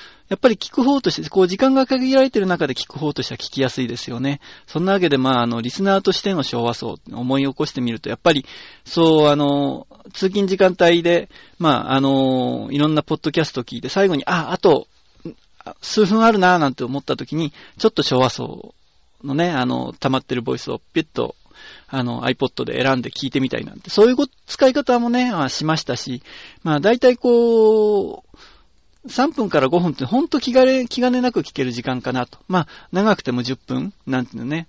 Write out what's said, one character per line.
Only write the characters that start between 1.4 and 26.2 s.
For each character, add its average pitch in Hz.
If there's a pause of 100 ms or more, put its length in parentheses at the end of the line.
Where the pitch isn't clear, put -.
う、 180
時 190
間 262
が 262
限 262
ら 262
れ 262
て 214
る 190
中 175
で 131
聞 -
く -
方 147
と 135
し -
て 117
は -
聞 -
き 135
や 131
す 131
い 120
で 117
す -
よ 120
ね。 139 (260)
そ -
ん 175
な 190
わ 196
け 175
で、 139
ま 131
あ、 120
あ 120
の、 117
リ 117
ス 190
ナ 196
ー -
と 185
し -
て 202
の 165
昭 120
和 120
層、 117 (160)
思 127
い 139
起 139
こ 156
し -
て 139
み 120
る 113
と、 -
や 113
っ -
ぱ 170
り、 139 (380)
そ 160
う、 -
あ 147
の、 143 (260)
通 190
勤 202
時 185
間 185
帯 175
で、 170 (300)
ま 135
あ、 -
あ 135
の、 127
い 143
ろ 147
ん 156
な 151
ポ 156
ッ -
ド 156
キ 165
ャ 160
ス -
ト 131
を 120
聞 120
い -
て、 131
最 196
後 175
に、 139
あ、 160
あ 180
と、 160 (960)
数 214
分 220
あ 226
る 208
な、 180
な 143
ん 127
て 135
思 131
っ -
た 135
時 127
に、 156 (260)
ち -
ょ -
っ -
と -
昭 131
和 127
層 - (480)
の 139
ね、 170
あ 135
の、 127
溜 -
ま 131
っ -
て -
る 123
ボ 127
イ 123
ス 139
を 127 (140)
ピ 160
ュ -
ッ -
と、 120 (520)
あ 135
の、 120
iPod 127
で 123
選 131
ん 123
で 127
聞 -
い -
て 139
み 131
た -
い -
な -
ん -
て、 -
そ 208
う -
い 254
う 247
ご-、 285 (200)
使 -
い 262
方 247
も 240
ね、 247
ま 165
あ、 127
し -
ま 156
し -
た 127
し、 - (400)